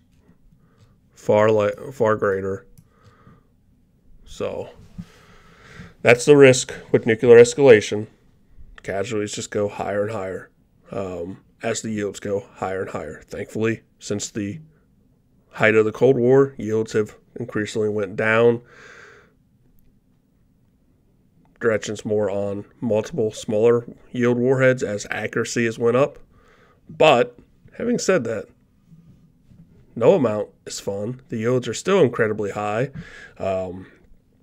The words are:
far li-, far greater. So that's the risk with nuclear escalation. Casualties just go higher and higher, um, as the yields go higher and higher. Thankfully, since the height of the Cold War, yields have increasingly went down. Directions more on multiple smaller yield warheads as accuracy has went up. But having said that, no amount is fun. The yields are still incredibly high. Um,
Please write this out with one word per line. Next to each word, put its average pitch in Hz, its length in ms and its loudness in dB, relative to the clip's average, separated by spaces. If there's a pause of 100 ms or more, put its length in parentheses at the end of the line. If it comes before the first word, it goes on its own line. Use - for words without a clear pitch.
(1120)
far 107 360 2
li-, 104 440 -2
far 107 220 0
greater. 98 520 -4 (1600)
So 95 440 -10 (1300)
that's 117 220 4
the 147 120 8
risk 131 360 6 (180)
with 120 160 2
nuclear 117 300 6
escalation. 117 720 6 (760)
Casualties 104 500 -6
just - 160 -10
go 104 180 -2
higher 101 360 -6
and 107 80 -6
higher, 95 400 -10 (400)
um, 92 520 -10 (200)
as 113 180 -6
the 113 80 -8
yields 104 300 -6
go 101 260 -6 (100)
higher 95 260 -6
and 98 100 -10
higher. 78 320 -12
Thankfully, 110 580 -6 (160)
since - 320 -8
the 101 300 -8 (920)
height 110 240 4
of 110 100 6
the 110 60 0
Cold 123 260 4
War, 135 400 4
yields 110 360 -4
have 107 220 -2 (200)
increasingly 107 540 -4
went 101 260 -4
down. 113 460 2 (3000)
Directions 107 460 -8
more 104 240 -4
on 101 340 -8 (160)
multiple 110 520 -4
smaller 117 540 -2 (260)
yield 120 260 0
warheads 127 440 2
as 101 280 -6
accuracy 117 560 -4
has 113 120 -4
went 117 200 2
up. 143 200 0 (720)
But 127 500 2 (400)
having 233 220 -2
said 180 240 0
that, 113 220 -8 (1500)
no 123 200 4
amount 110 340 0 (180)
is - 140 -14
fun. 104 480 -8
The 120 120 -8
yields 120 280 -2
are 113 60 -4
still 190 260 0
incredibly 107 520 0
high. 107 400 -4 (460)
Um, 92 500 -6 (560)